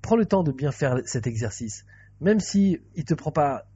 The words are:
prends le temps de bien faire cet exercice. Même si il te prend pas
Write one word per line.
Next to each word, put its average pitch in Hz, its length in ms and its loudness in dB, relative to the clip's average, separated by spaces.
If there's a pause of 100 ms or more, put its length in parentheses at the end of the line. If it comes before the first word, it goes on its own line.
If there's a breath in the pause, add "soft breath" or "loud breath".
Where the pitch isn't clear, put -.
prends - 140 2
le 226 100 4
temps 190 180 2
de 151 80 0
bien 135 200 -2
faire 127 340 0
cet 123 220 -4
exercice. 113 580 -6 (360 soft breath)
Même 202 180 4
si 196 400 2 (160)
il 156 100 -6
te - 80 0
prend 156 180 -4
pas 143 340 0 (100)